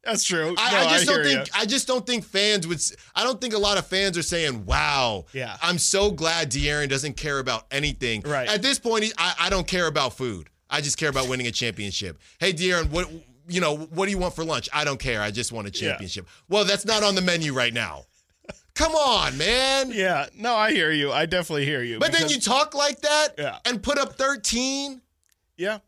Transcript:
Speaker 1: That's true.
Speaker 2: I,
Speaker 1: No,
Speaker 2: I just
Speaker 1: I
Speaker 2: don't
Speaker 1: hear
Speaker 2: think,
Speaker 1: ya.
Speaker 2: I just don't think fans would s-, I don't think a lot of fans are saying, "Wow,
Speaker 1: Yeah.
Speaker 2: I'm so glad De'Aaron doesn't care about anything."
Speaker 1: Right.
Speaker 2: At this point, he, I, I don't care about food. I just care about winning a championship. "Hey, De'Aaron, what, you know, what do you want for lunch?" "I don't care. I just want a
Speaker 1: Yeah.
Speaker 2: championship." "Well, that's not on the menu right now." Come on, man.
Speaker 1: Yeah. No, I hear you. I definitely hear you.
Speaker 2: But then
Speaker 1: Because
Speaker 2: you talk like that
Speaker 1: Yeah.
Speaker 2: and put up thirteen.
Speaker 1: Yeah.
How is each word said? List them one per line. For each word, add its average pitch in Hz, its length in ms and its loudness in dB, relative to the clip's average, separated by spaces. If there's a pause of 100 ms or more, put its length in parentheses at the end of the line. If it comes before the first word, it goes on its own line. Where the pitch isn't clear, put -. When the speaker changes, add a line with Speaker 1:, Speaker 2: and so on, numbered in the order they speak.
Speaker 1:
That's 220 200 0
true. 170 340 0
Speaker 2:
I, 226 140 2
Speaker 1:
No, 214 60 4
Speaker 2:
I 170 60 6 (140)
just 175 120 6
Speaker 1:
I - 40 6
Speaker 2:
don't - 20 6
Speaker 1:
hear - 80 4 (120)
Speaker 2:
think, 135 120 -2
Speaker 1:
ya. - 140 -8
Speaker 2:
I 226 60 2
just 254 200 0
don't 254 200 0
think 240 180 0
fans 202 420 2
would 170 100 -2
s-, - 180 -2 (180)
I 202 100 0
don't 247 180 0
think 240 120 -4
a 214 60 0
lot 202 180 2
of 175 80 -2
fans 190 320 0
are 160 60 -2
saying, 143 420 -2
"Wow, 131 680 2
Speaker 1:
Yeah. 120 280 -8
Speaker 2:
I'm 175 160 0
so 196 320 2
glad 160 420 0
De'Aaron 143 380 0
doesn't 139 280 -2
care 143 220 -2
about 123 300 -2
anything." 135 520 -2
Speaker 1:
Right. 139 280 -2
Speaker 2:
At 214 140 0
this 269 160 2
point, 226 240 0
he, 220 140 -2
I, 170 240 0
I 180 80 2
don't 190 180 0
care 180 200 0
about 143 300 0
food. 104 320 -6 (200)
I 147 120 0
just 143 160 -2
care 156 120 0
about 135 180 0
winning 127 200 -2
a 113 40 -2
championship. 101 680 -4 (200)
"Hey, 180 140 0
De'Aaron, 165 380 0
what, 170 180 -2 (380)
you 175 140 -2
know, 151 160 2
what 160 280 -2
do 202 60 0
you 196 80 0
want 175 160 -2
for 160 80 -6
lunch?" 156 300 -4
"I 151 100 -2
don't 143 160 -2
care. 117 220 -2
I 104 100 -2
just 117 200 -4
want 107 160 -8
a 98 40 -10
Speaker 1:
Yeah. - 180 -4
Speaker 2:
championship." 95 380 -8 (220)
"Well, 202 160 4
that's 202 200 0
not 214 180 2
on 202 120 2
the 185 60 2
menu 165 320 0
right 120 200 0
now." 87 320 -6 (720)
Come 311 180 2
on, 202 440 2
man. 262 540 2
Speaker 1:
Yeah. 180 440 0
No, 233 180 -2
I 214 200 2
hear 160 180 4
you. 147 200 2
I 147 160 2
definitely 165 380 -2
hear 143 160 -2
you. 120 160 -4
Speaker 2:
But 302 140 2
then 330 120 2
Speaker 1:
Because 302 120 2
Speaker 2:
you 226 60 -4
talk 285 340 2
like 285 260 0
that 294 360 2
Speaker 1:
Yeah. 139 280 -6
Speaker 2:
and 240 160 -2
put 285 160 0
up 277 200 -2
thirteen. 269 840 -2 (560)
Speaker 1:
Yeah. 202 300 -4